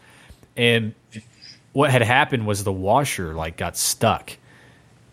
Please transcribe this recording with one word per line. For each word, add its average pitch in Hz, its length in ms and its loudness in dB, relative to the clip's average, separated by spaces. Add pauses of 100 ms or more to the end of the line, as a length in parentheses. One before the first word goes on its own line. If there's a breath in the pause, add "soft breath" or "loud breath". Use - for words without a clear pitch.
(560 soft breath)
And 117 380 2 (800 loud breath)
what 143 160 2
had 127 140 4
happened 123 420 2
was 101 180 -2
the 98 100 -2
washer, 95 600 0
like, 80 240 -8
got 85 180 -6
stuck, - 640 -2 (760 soft breath)